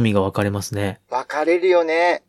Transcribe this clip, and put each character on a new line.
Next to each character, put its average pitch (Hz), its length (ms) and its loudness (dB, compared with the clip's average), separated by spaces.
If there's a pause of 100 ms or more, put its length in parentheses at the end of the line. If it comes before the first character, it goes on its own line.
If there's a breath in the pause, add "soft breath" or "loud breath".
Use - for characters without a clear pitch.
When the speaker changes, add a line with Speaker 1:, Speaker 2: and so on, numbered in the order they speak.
Speaker 1:
み 113 120 2
が 101 100 2
分 98 80 -2
か 104 140 0
れ 101 60 0
ま 101 120 -4
す - 140 -10
ね。 101 240 -4 (100)
Speaker 2:
分 131 180 -6
か 151 160 -4
れ 170 140 2
る 180 100 0
よ 175 140 4
ね。 165 460 0